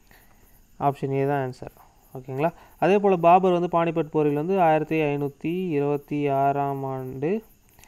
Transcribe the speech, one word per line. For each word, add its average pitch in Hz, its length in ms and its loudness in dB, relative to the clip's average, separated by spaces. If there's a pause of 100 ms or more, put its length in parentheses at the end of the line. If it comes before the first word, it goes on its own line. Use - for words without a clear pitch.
(800)
ஆப்ஷன் 143 300 -2
ஏ 135 160 0
தான் 143 160 0
ஆன்சர். 127 320 -10 (400)
ஓகேங்களா? 135 360 -6 (280)
அதே 185 200 2
போல 196 180 2
பாபர் 175 440 4
வந்து 175 80 -2
பானிபட் 165 420 -2
போரில் 151 220 2
வந்து 175 280 -2
ஆயிரத்தி 156 400 2
ஐநூத்தி 151 680 -4
இருபத்தி 143 600 -2
ஆறாம் 139 560 0
ஆண்டு 135 580 -6 (460)